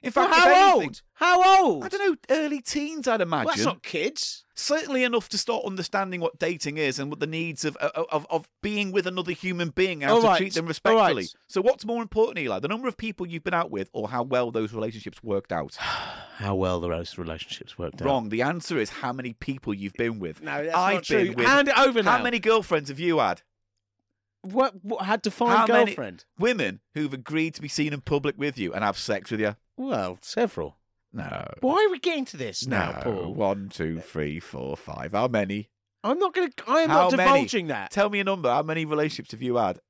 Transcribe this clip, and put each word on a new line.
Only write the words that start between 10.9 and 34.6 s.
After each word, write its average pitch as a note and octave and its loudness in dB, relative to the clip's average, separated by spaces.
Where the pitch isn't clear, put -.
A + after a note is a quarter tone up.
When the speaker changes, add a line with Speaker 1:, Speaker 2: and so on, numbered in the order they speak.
Speaker 2:
right. E2 -12
Speaker 1:
So G3 -2
what's A#3+ 2
more A#3 -4
important, A3 0
Eli? A2 -2
The C#3+ -6
number A3+ -4
of A#3 -6
people G#3 -8
you've E3+ -10
been F#3 -2
out E3+ 0
with G2 -6
or G#2+ -6
how A#2+ -4
well B2 0
those A2 -2
relationships A2 -10
worked G2 -4
out? D#2 -4
Speaker 2:
<sighs> - -8
How G2+ -2
well F#2 0
those E2+ -6
relationships - -12
worked D#2+ -10
out. A#2 -6
Speaker 1:
Wrong. B2+ 0
The A2+ -2
answer D#3+ -4
is A2 -2
how B2 -8
many B2+ -10
people C3 -6
you've G2 -8
been A#2 -4
with. E2 -8
Speaker 2:
No, D3 -6
that's E3 -2
Speaker 1:
I've F#3 2
Speaker 2:
not F3 -4
true. - 2
Speaker 1:
been F#3+ -6
with A#3 2
Speaker 2:
Hand C#4 6
it C4 2
over B3+ 6
now. A3+ 4
Speaker 1:
How A3+ 0
many A#3 0
girlfriends F3+ 2
have C#3 -10
you E3+ 2
had? G2+ 2
Speaker 2:
What, G#3 0
what, G3 -6
had G#3 0
to G#3 0
find A#3 4
Speaker 1:
How A3+ 6
many A#3 4
Speaker 2:
girlfriend? G2+ -8
Speaker 1:
women E3 0
who've D3+ -4
agreed D#3 -4
to - -16
be D3+ -12
seen D3+ -2
in D3 -8
public C#3+ -2
with C#3 -4
you G2 -2
and G2+ -4
have G2+ 0
sex G2+ -6
with A2 -4
you? G#2 0
Speaker 2:
Well, A#2 -4
several. F2+ -4
Speaker 1:
No. - -10
Speaker 2:
Why E4+ 2
are F#4+ 2
we E4+ -4
getting D4+ -4
to - -18
this B2+ -8
now, F#2+ 0
Speaker 1:
No. - -8
Speaker 2:
Paul? F#2+ -4
Speaker 1:
One, G2 0
two, E2 -4
three, D2+ -4
four, C2+ -10